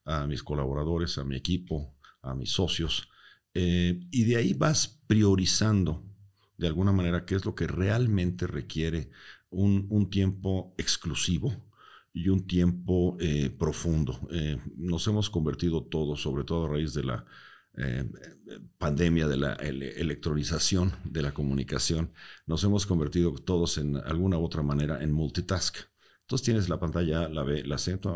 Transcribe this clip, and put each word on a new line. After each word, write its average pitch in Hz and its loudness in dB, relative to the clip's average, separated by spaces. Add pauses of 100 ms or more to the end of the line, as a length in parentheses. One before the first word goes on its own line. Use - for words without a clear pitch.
a 76 -2
mis 73 -4
colaboradores, 73 -2
a 71 -6
mi 67 -4
equipo, 80 -4 (280)
a 67 -8
mis 65 -6
socios, - -2 (420)
eh, 87 2 (100)
y 117 2
de 120 4
ahí 117 2
vas - 0
priorizando 98 4 (520)
de 87 -2
alguna 87 2
manera 87 2
qué - 0
es 95 0
lo 101 -4
que 82 -2
realmente 92 2
requiere 78 -4 (400)
un, 98 2
un 104 2
tiempo 95 0
exclusivo - -2 (440)
y 87 0
un 95 2
tiempo, 90 2
eh, 73 0
profundo. 78 -2
Eh, 76 -2 (180)
nos 85 -2
hemos 104 0
convertido 80 0
todos, 73 -2
sobre 69 -2
todo 82 -2
a 78 -2
raíz 76 -2
de 69 -4
la, 62 -4 (520)
eh, 64 -4 (640)
pandemia, 80 4
de 67 2
la 69 0
ele-, 67 -6
electronización 80 0 (120)
de - -2
la 71 -2
comunicación, 71 -2 (320)
nos 80 -2
hemos 101 2
convertido 85 2
todos 85 0
en 73 -2
alguna 87 0
u 85 2
otra 78 -2
manera 73 0
en 76 0
multitask. 80 -2 (460)
Entonces - -4
tienes 107 2
la 80 0
pantalla 82 0
A, 80 -2
la 78 -4
B, 71 -2
la 69 -2
C, 92 -2 (180)